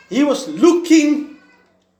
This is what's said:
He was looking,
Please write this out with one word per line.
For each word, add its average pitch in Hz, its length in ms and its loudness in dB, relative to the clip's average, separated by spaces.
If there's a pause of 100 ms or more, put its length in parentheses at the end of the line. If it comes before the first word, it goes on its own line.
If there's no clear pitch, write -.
(100)
He 254 140 0
was 269 240 -4
looking, 294 880 0 (640)